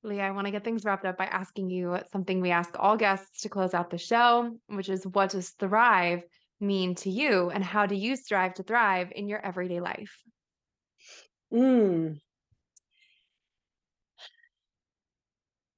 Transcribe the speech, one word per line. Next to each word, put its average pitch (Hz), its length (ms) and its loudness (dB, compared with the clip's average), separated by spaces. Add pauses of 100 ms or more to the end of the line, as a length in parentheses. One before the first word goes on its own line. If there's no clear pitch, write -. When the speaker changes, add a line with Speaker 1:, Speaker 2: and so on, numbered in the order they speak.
Speaker 1:
Leah, 202 200 -4
I 196 80 0
wanna 196 200 -4
get 202 140 -6
things 226 200 -4
wrapped 196 200 -2
up 185 140 -4
by 190 80 -2
asking 190 440 -4
you 180 280 -2 (120)
something 185 300 -2
we 180 100 2
ask 175 280 0
all 208 180 4
guests 196 460 0
to 214 80 -8
close 185 240 -2
out 175 160 -2
the 175 80 -6
show, 233 580 2 (120)
which 196 200 -8
is, 190 180 -4
what 190 240 2
does 185 200 -6
thrive 185 760 2 (360)
mean 190 340 0
to 190 160 -6
you, 196 400 2
and 196 120 -4
how 202 220 0
do 196 100 -2
you 220 220 -2
strive 185 380 -2
to 190 80 -12
thrive 190 520 0
in 202 140 -8
your 208 160 -6
everyday 180 360 -4
life? - 420 -10 (1300)
Speaker 2:
Mm. 196 680 2 (3500)